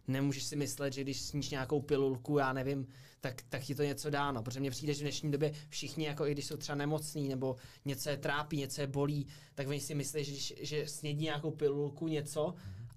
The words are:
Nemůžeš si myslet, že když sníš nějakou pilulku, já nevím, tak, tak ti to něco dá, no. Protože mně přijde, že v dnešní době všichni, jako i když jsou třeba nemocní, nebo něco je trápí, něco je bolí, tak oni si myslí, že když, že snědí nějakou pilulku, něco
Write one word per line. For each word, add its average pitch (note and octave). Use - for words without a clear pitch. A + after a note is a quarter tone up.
Nemůžeš C3+
si -
myslet, C#3
že C3+
když C3+
sníš C#3
nějakou C3+
pilulku, C#3
já C3
nevím, C3+
tak, B2+
tak C3
ti C3+
to D3
něco C#3+
dá, C#3+
no. A#2
Protože A#2+
mně C#3
přijde, D3
že C#3+
v -
dnešní D3
době D3
všichni, D#3
jako D3
i D3
když C#3+
jsou -
třeba -
nemocní, D3
nebo C3
něco C#3+
je C#3+
trápí, D3+
něco C#3
je C#3
bolí, C#3+
tak C3+
oni C#3+
si D3+
myslí, C#3+
že C#3+
když, C3+
že D3
snědí D3
nějakou D3+
pilulku, D3
něco D#3